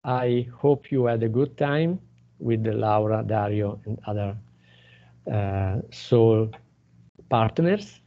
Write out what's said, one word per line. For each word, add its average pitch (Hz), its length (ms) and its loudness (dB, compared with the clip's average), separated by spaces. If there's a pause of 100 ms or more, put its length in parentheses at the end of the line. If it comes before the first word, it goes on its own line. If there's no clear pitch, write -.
I 123 520 0
hope 143 340 0
you 131 140 2
had 117 180 0
a 113 60 0
good 135 300 -2
time 156 420 0 (380)
with 113 260 -2
the 110 80 -2
Laura, 107 500 0
Dario, 104 640 -2
and 110 220 -8
other, 104 300 -6 (960)
uh, 98 460 -2 (140)
Soul 110 600 4 (760)
partners 165 800 0